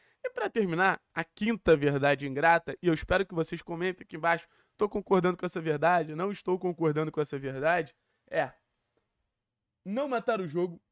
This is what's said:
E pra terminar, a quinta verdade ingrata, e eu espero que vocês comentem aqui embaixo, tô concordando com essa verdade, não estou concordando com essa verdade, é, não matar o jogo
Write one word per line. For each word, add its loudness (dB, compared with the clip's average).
E -6
pra -6
terminar, 2
a -2
quinta 2
verdade 2
ingrata, 2
e 2
eu 4
espero 0
que -14
vocês -4
comentem -6
aqui -18
embaixo, -2
tô -2
concordando 2
com -6
essa -6
verdade, 2
não -4
estou -2
concordando 0
com -2
essa -4
verdade, -2
é, -2
não -4
matar -2
o -4
jogo -4